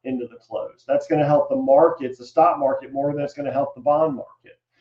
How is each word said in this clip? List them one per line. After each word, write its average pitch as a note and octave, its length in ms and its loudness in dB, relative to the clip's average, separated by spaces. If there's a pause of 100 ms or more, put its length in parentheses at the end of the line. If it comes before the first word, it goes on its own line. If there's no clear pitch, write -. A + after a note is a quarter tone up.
into B2+ 200 -6
the A#2 120 -16
close. - 500 -12
That's C#3 200 0
gonna D3+ 180 2
help C#3+ 240 2
the C3+ 80 -2
markets, C3+ 600 2
the A#2+ 80 -18
stock D#3+ 340 2
market, C3+ 340 -4
more C#3+ 180 -2
than D3 100 -6
it's C#3+ 120 -8
gonna C#3 180 -8
help C#3 240 -4
the B2 60 -16
bond D3 340 2
market. - 420 -16 (240)